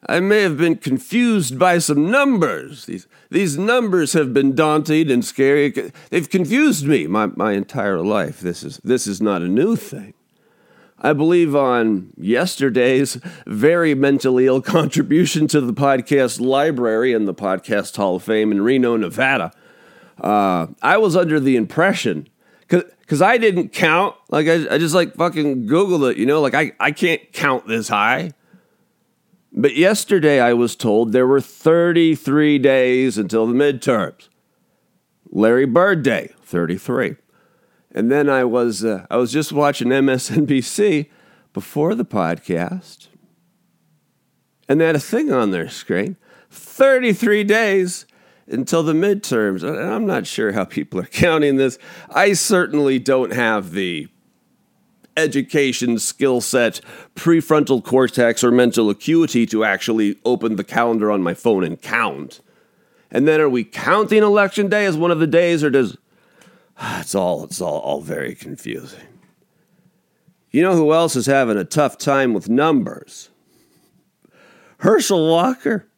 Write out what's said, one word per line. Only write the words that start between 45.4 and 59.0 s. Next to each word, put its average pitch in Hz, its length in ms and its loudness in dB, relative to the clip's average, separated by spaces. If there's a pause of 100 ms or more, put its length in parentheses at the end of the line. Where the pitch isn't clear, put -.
their 85 160 -4
screen, 101 480 -6 (340)
thirty-three 240 920 0
days 202 640 0 (420)
until 165 360 -2
the 156 100 0
midterms. 120 760 0
And 156 100 -6
I'm 208 280 -4
not 151 220 -4
sure 107 260 -4
how 101 100 -2
people - 380 -8
are 92 60 -10
counting 151 500 0
this. 131 200 0 (320)
I 202 220 2
certainly 151 680 0
don't 127 340 0
have 110 380 0
the 87 360 -6 (1120)
education, 135 840 0
skill 131 400 -2
set, 117 400 0 (360)
prefrontal 151 680 2
cortex, 123 600 2
or 120 40 6
mental 120 400 4
acuity 147 560 0